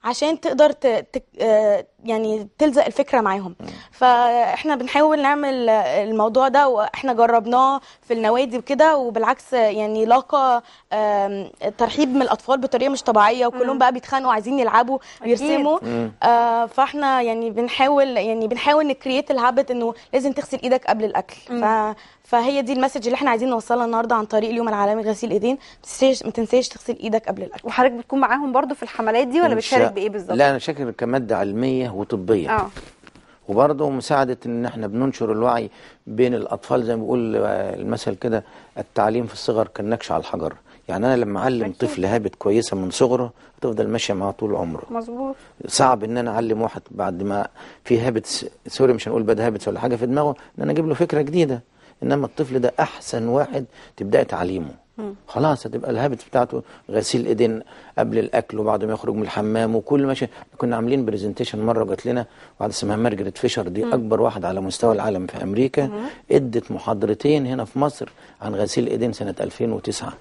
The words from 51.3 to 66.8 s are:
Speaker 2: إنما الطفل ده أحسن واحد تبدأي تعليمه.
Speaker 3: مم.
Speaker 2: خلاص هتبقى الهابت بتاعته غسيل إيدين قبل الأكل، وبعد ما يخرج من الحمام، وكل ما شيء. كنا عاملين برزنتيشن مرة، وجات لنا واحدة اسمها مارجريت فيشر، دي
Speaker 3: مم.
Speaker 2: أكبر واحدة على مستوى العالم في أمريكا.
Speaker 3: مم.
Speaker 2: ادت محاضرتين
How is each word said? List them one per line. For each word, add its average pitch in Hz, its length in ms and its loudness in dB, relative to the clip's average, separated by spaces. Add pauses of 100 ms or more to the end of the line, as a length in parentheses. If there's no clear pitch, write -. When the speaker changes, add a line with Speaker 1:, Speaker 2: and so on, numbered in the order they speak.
Speaker 2:
إنما 139 240 0
الطفل 131 320 -4
ده 120 220 0
أحسن 117 480 -4
واحد 139 360 0 (320)
تبدأي 107 280 2
تعليمه. 90 460 -4 (280)
Speaker 3:
مم. 208 160 -12 (140)
Speaker 2:
خلاص 139 380 0
هتبقى 123 240 -8
الهابت 123 400 -2
بتاعته 123 320 0 (280)
غسيل 110 360 -2
إيدين 113 360 0 (360)
قبل 113 200 0
الأكل، 110 400 -2
وبعد 107 260 0
ما 110 80 -4
يخرج 107 220 -4
من 107 80 -2
الحمام، 110 540 -2
وكل 139 300 2
ما 135 80 0
شيء. 131 140 -4 (300)
كنا 120 180 -2
عاملين 123 280 0
برزنتيشن 107 600 -4
مرة، 113 180 2
وجات 95 220 -6
لنا 123 200 -2 (340)
واحدة 104 120 -4
اسمها 104 240 -4
مارجريت 104 420 -2
فيشر، 117 300 -2
دي 92 160 -4
Speaker 3:
مم. 233 80 -2
Speaker 2:
أكبر 113 280 0
واحدة 107 280 0
على 95 120 -4
مستوى 110 340 0
العالم 98 320 -2
في 90 160 -10
أمريكا. 127 440 2
Speaker 3:
مم. 214 200 -6 (240)
Speaker 2:
ادت 120 420 2
محاضرتين 110 720 0